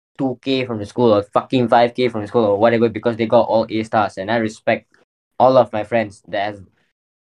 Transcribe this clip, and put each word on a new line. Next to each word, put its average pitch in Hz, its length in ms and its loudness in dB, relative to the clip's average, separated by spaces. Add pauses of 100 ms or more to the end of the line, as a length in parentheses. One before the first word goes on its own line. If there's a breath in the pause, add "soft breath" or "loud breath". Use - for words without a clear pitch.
(160)
two 131 240 -4
K 131 240 -4
from 117 160 -8
the 101 80 -10
school 120 240 2
or 101 100 2
fucking 120 460 -2
five 120 240 4
K 127 160 -2
from 110 160 -6
the 101 40 -10
school 117 160 0
or 101 120 0
whatever 113 320 2
because 107 320 -4
they 113 80 -2
got 117 200 4
all 110 200 -2
A 110 160 -6
stars. 107 320 -2
And 95 160 -6
I 120 80 0
respect 110 480 -4 (480)
all 131 240 6
of 113 160 0
my 107 80 -4
friends 107 440 -4
that 101 280 -6
have 95 80 -20 (640)